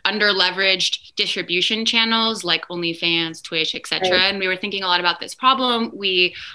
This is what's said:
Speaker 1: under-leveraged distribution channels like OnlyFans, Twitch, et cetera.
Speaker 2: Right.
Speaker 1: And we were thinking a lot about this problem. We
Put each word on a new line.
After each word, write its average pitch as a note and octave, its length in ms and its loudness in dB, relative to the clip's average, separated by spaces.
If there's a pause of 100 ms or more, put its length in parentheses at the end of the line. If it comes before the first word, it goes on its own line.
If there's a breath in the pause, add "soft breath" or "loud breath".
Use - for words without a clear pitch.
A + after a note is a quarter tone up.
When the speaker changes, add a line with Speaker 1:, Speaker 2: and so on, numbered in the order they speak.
Speaker 1:
under-leveraged F#3+ 1120 2
distribution F#3 680 -2
channels A3+ 580 2
like E3+ 260 -2
OnlyFans, E3 720 -2
Twitch, D#3+ 360 -4
et - 100 -12
cetera. F3+ 300 2
Speaker 2:
Right. F#3 140 4
Speaker 1:
And G3+ 100 -4
we F#3 80 0
were F#3 80 0
thinking G3 260 -4
a F#3+ 40 -4
lot F3 120 4
about F3 220 -6
this - 120 -10
problem. B3+ 600 2
We F#3 400 0 (200 loud breath)